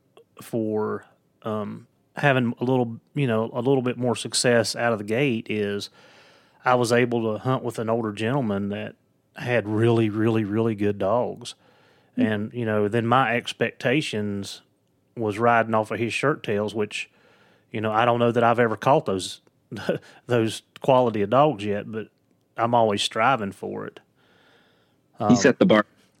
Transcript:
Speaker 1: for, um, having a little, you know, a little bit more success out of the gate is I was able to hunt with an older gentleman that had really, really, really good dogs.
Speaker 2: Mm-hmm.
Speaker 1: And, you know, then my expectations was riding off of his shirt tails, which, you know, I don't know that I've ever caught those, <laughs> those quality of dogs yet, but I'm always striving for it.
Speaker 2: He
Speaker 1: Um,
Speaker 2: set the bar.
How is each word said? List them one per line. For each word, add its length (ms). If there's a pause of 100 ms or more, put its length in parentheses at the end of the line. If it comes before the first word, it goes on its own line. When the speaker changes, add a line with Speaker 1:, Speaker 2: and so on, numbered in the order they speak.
(400)
Speaker 1:
for, 640 (380)
um, 440 (300)
having 440
a 40
little, 360 (140)
you 120
know, 260
a 80
little 220
bit 160
more 160
success 640
out 160
of 60
the 60
gate 460
is 400 (720)
I 120
was 160
able 400
to 80
hunt 240
with 140
an 120
older 220
gentleman 560
that 260 (420)
had 320
really, 400
really, 360
really 320
good 220
dogs. 560 (640)
Speaker 2:
Mm-hmm. 160
Speaker 1:
And, 200
you 120
know, 220
then 200
my 300
expectations 1300 (540)
was 220
riding 360
off 160
of 80
his 160
shirt 300
tails, 300
which, 360 (600)
you 80
know, 120
I 120
don't 160
know 100
that 140
I've 160
ever 160
caught 300
those, 340 (420)
<laughs> 440
those 360 (180)
quality 420
of 80
dogs 340
yet, 260
but 180 (480)
I'm 180
always 280
striving 500
for 340
it. 120 (1200)
Speaker 2:
He 60
Speaker 1:
Um, 120
Speaker 2:
set 220
the 80
bar. 180 (360)